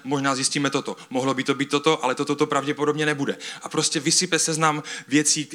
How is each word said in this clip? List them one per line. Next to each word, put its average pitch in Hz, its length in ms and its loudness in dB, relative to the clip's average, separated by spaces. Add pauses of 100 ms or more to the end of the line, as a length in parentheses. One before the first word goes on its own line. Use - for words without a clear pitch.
možná 135 320 0
zjistíme 135 340 0
toto, 117 280 -2 (120)
mohlo 131 240 0
by 127 100 -2
to 139 100 0
být 135 160 -2
toto, 147 340 2
ale 127 120 2
toto 143 200 -2
to 147 120 2
pravděpodobně 147 580 0
nebude.“ 139 320 0 (240)
A - 80 -10
prostě 156 300 0
vysype 165 400 2
seznam 156 440 2 (240)
věcí 147 480 2